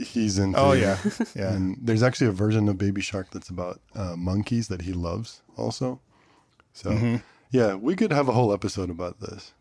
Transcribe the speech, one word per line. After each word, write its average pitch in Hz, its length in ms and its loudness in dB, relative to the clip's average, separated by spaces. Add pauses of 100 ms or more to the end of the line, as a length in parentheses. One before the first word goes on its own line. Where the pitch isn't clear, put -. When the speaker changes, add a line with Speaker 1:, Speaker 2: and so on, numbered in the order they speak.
Speaker 1:
he's 107 360 0
into. 98 200 2
Speaker 2:
Oh, 139 120 6
yeah. 98 260 4 (200)
Speaker 1:
<laughs> - 180 -6
Speaker 2:
Yeah. 95 180 -2
Speaker 1:
And 95 260 -2
there's 113 220 2
actually 127 260 2
a 107 40 4
version 107 360 2
of 98 120 0
Baby 101 220 0
Shark 95 300 -6
that's - 180 -12
about, 90 300 -8 (140)
uh, 90 240 -6
monkeys 104 520 -2
that 90 120 -6
he 92 120 -6
loves 90 500 -6 (120)
also. 127 440 -4 (720)
So, - 160 -10
Speaker 2:
Mm-hmm. 113 260 2 (360)
Speaker 1:
yeah, 113 240 4
we 120 200 0
could 202 160 2
have 143 160 2
a 127 40 2
whole 117 200 4
episode 98 380 -2
about 87 300 -8
this. - 420 -14